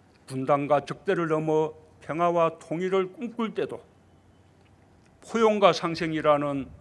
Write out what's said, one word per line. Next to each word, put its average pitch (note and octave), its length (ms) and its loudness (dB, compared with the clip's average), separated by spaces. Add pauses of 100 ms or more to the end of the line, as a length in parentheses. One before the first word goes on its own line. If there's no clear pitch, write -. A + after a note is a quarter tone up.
(260)
분단과 C#3 580 0
적대를 E3+ 420 -2
넘어 D#3 480 0 (280)
평화와 E3 580 0
통일을 F#3 540 -2
꿈꿀 A3+ 400 -6
때도, C3+ 280 -6 (1500)
포용과 G#3+ 420 4
상생이라는 D3+ 960 -2 (120)